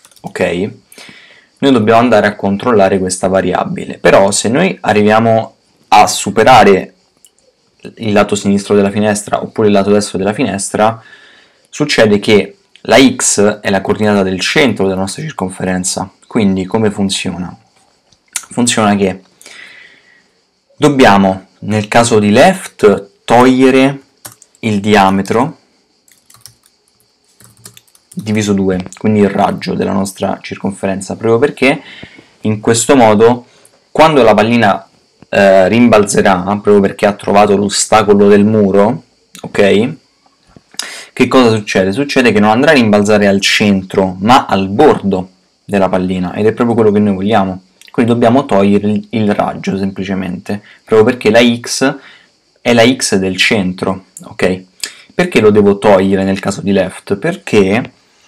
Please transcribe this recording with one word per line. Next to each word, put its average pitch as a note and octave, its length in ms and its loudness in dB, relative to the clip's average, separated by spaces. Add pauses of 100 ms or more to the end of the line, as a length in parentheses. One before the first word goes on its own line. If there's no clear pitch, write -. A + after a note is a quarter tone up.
(220)
ok? F2+ 500 -6 (880)
Noi C#3 120 2
dobbiamo A2+ 280 2
andare A2+ 280 2
a G#2 80 -4
controllare G2 640 0
questa F#2 280 -4
variabile, - 680 -4
però G2+ 340 2
se - 180 -4
noi C3 320 -2
arriviamo A2 720 0 (340)
a G#2 180 6
superare G#2+ 880 2 (1000)
il G#2+ 140 -6
lato G2+ 240 0
sinistro G2+ 400 -2
della G2+ 160 2
finestra G#2 500 -4
oppure A2 260 -4
il G2+ 60 2
lato G2 180 0
destro G#2 260 -2
della G2 160 -2
finestra, G#2+ 680 -4 (680)
succede A2 500 0
che G2+ 380 0 (240)
la A2 160 0
x G#2 640 0
è A2 100 -8
la G2 120 -2
coordinata G2+ 420 -2
del F#2 160 -4
centro D3+ 480 -2
della F#3 120 -4
nostra - 220 -8
circonferenza. F#2 920 -8 (160)
Quindi F#2+ 380 -2
come A2 260 -2
funziona? F#2 680 -8 (720)
Funziona A2+ 640 -2
che F#2+ 280 -2 (1500)
dobbiamo, G2+ 720 2 (140)
nel G#2+ 260 -4
caso A#2+ 320 2
di G#2 100 2
left, A#2 800 2 (160)
togliere C3 760 2 (580)
il G#2+ 200 -4
diametro G#2 800 0 (2500)
diviso G#2+ 400 -4
due, F#2+ 360 -4 (100)
quindi G#2+ 220 0
il G2 80 4
raggio - 440 -4
della - 180 -4
nostra - 480 -6
circonferenza, G2 760 -8
proprio A2+ 240 0
perché C3+ 420 0 (600)
in G#2+ 180 -4
questo D3+ 360 0
modo, A2+ 520 4 (420)
quando D3+ 320 2
la G#2+ 140 4
pallina, G#2+ 520 0 (420)
eh, F#2+ 380 4
rimbalzerà, G#2 760 2
proprio G#2 360 0
perché G2 280 -2
ha G2 60 0
trovato G2+ 420 2
l'ostacolo G2+ 720 2
del G2+ 180 4
muro, G#2+ 580 0 (380)
ok? G3 540 0 (1160)
Che B2 160 -2
cosa A#2+ 280 2
succede? G2+ 360 -2
Succede B2+ 400 0
che G#2 80 0
non G#2+ 120 2
andrà C3+ 180 2
a D#3 60 4
rimbalzare G#2 500 2
al G2 160 2
centro, F#2+ 800 -2
ma A2+ 260 2
al F#2+ 220 -2
bordo G2 640 0 (320)
della F#2+ 240 0
pallina, F#2 460 -4
ed G#2+ 140 -2
è A2 40 4
proprio A#2 240 -2
quello G#2+ 160 2
che G2+ 60 0
noi G#2 160 2
vogliamo. F#2+ 480 -2 (300)
Quindi A#2+ 200 -2
dobbiamo A#2+ 340 2
togliere G2+ 420 0
il, G#2 240 -4
il G#2+ 240 -2
raggio - 420 -6
semplicemente, F#2+ 840 -8 (200)
proprio G#2+ 220 2
perché A#2+ 240 0
la A2+ 120 4
x A#2+ 540 -2 (640)
è A#2+ 140 -2
la A#2 100 4
x B2 340 0
del F#2 200 -4
centro, F#2+ 680 -4 (180)
ok? F#2 400 -6 (500)
Perché F3+ 260 -2
lo G#2+ 120 4
devo G2+ 260 2
togliere G2 460 2
nel G2 160 -2
caso G2 220 -8
di F#2+ 100 -4
left? F#2+ 460 -4
Perché G#2 760 -2 (340)